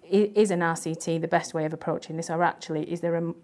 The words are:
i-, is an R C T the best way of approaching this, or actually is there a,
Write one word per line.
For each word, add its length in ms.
i-, 300
is 160
an 120
R 140
C 180
T 220
the 120
best 260
way 100
of 80
approaching 460
this, 100
or 140
actually 480
is 100
there 160
a, 160